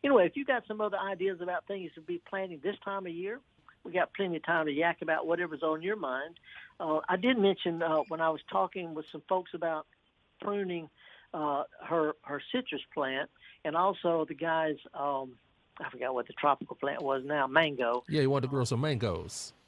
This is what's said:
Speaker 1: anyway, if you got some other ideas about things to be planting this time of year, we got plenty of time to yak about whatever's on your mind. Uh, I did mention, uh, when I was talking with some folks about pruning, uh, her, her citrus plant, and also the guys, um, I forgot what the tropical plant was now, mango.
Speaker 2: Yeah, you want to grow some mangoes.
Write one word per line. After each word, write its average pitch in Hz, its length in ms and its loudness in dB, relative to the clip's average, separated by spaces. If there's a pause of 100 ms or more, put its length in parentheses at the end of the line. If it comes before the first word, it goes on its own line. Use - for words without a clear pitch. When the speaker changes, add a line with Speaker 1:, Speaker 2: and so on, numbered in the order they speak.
Speaker 1:
anyway, 247 240 8
if 165 100 0
you 277 100 -4
got 254 200 0
some 214 140 -6
other 202 160 0
ideas 190 460 -2
about 180 240 -4
things 185 280 -8
to 165 60 -18
be 175 280 -8
planting 185 340 -6
this 202 220 -4
time 196 220 -6
of 170 60 -8
year, 196 280 -6 (440)
we 165 80 -12
got 175 220 2
plenty 180 220 0
of 156 80 -6
time 160 220 2
to 147 60 0
yak 165 300 2
about 165 240 0
whatever's 165 360 -2
on 160 200 0
your 202 140 -2
mind. 147 420 -6 (420)
Uh, 156 280 2
I 185 80 2
did 240 220 4
mention, 175 440 2
uh, 160 160 4 (100)
when 160 120 -6
I 160 100 4
was 156 100 -4 (100)
talking 180 440 -2
with 156 180 -6
some 147 160 -12
folks 185 260 0
about 160 320 -2 (540)
pruning, 185 480 -2 (460)
uh, 147 300 0 (200)
her, 156 380 2
her 143 180 -6 (120)
citrus 247 280 -2 (140)
plant, 139 340 -2 (360)
and 156 120 -2
also 170 500 2
the 156 80 -10
guys, 160 420 0 (180)
um, 135 380 -4 (520)
I 127 60 -8
forgot 127 240 -4
what 123 120 -2
the - 80 -16
tropical - 420 2
plant 139 260 -4
was 135 220 0
now, 143 220 2
mango. 131 600 2
Speaker 2:
Yeah, 151 140 4
you 135 80 6
want 139 120 4
to 127 60 -2
grow 135 160 2
some 117 160 0
mangoes. 113 720 -2 (160)